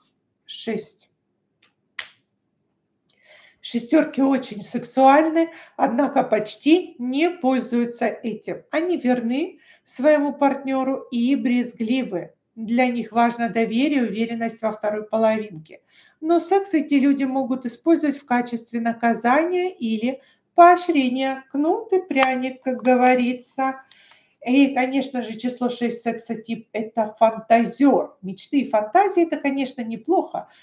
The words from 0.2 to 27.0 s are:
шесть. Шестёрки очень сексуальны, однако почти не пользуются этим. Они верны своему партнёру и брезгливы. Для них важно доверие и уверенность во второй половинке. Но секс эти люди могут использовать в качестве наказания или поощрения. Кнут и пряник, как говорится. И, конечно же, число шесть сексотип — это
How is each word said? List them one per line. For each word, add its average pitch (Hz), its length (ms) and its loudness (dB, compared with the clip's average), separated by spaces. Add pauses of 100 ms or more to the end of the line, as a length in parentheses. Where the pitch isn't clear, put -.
шесть. - 640 -10 (2500)
Шестёрки 277 600 0
очень 254 400 0
сексуальны, 302 880 2 (260)
однако 277 480 0
почти 294 760 0
не 269 320 -2
пользуются 240 720 -2
этим. 214 640 -6
Они 330 280 -2
верны 254 640 -2 (260)
своему 285 480 2
партнёру 269 800 -2
и 247 240 0
брезгливы. 233 1000 -2 (220)
Для 233 320 0
них 240 240 -4
важно 233 380 0
доверие 226 520 0
и 226 60 0
уверенность 226 540 -4
во 220 100 -2
второй 214 320 -4
половинке. 214 800 -2 (400)
Но 330 180 2
секс 381 340 0
эти 302 200 0
люди 277 300 2
могут 262 420 -4
использовать 302 520 0
в - 80 -20
качестве 240 540 -4
наказания 240 920 0
или 233 500 -4 (340)
поощрения. 269 960 4
Кнут 359 420 -2
и 370 60 4
пряник, 262 640 -2
как 254 180 -6
говорится. 254 1000 0 (640)
И, 262 300 4
конечно 262 480 -2
же, 220 120 -10
число 247 340 -4
шесть 240 340 -6
сексотип — 226 680 -8
это 220 480 -4